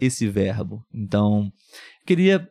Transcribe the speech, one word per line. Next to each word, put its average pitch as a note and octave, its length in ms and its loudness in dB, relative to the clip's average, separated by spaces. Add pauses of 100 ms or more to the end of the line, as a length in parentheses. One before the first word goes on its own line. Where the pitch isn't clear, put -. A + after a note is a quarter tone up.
esse B2 260 0
verbo. G2+ 560 -4 (100)
Então, G#2 560 0 (560)
queria, F#3 460 2